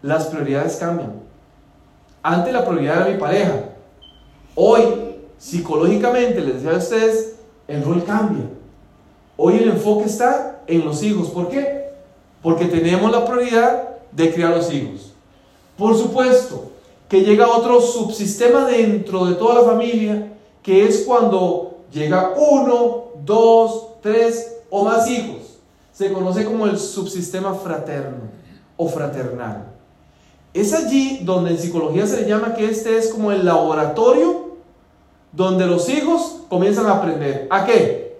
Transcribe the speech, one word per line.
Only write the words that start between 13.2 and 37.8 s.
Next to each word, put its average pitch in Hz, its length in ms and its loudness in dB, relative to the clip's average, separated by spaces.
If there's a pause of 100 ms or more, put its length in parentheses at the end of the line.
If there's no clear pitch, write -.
prioridad 240 640 0 (220)
de 165 220 2
criar 170 180 0
los 170 200 0
hijos. 117 420 -8 (640)
Por 220 180 4
supuesto 254 760 0 (360)
que 190 140 4
llega 214 260 6
otro 240 320 4
subsistema 240 840 2
dentro 208 600 0
de 175 100 0
toda 233 260 4
la - 0 -
familia, 220 720 0 (280)
que 196 240 4
es - 220 2
cuando 190 680 0 (120)
llega 180 460 -2
uno, 247 680 2 (180)
dos, 226 640 4 (140)
tres 226 560 -2 (120)
o 208 140 -2
más 226 260 2
hijos. - 480 -8 (360)
Se 190 180 -4
conoce 185 320 -2
como 214 220 -2
el 185 120 0
subsistema 185 760 -8
fraterno 143 760 -10 (480)
o 165 140 -4
fraternal. 123 800 -10 (840)
Es 208 200 0
allí 269 500 0
donde 170 280 0
en 170 80 -2
psicología 170 460 -2
se 220 160 -2
le 202 60 -2
llama 220 280 -2
que 214 140 0
este 220 280 -2
es 226 100 0
como 214 240 -2
el 190 140 0
laboratorio 170 1120 2 (760)
donde 185 340 0
los 175 220 0
hijos 311 600 -2
comienzan 202 380 2
a 196 80 2
aprender. 147 540 -4
¿A 196 160 0
qué? - 540 0